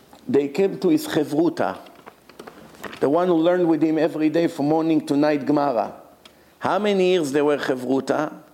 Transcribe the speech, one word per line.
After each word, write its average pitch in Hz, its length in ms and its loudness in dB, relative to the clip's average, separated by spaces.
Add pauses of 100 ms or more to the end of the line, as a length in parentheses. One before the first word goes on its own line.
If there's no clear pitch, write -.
(280)
they 139 200 2
came 185 320 -2
to 185 100 2
his 151 180 2
Chevruta, 143 680 0 (1200)
the 135 100 2
one 170 180 2
who 175 80 4
learned 175 320 2
with 156 160 2
him 160 160 2
every 156 300 0
day 165 180 0
from 143 200 -4
morning 160 380 0
to 143 100 0
night 147 300 2
Gemara. 143 480 0 (640)
How 160 220 -2
many 190 320 2
years 165 200 0
they 147 120 2
were 147 140 2
Chevruta 131 760 -2 (200)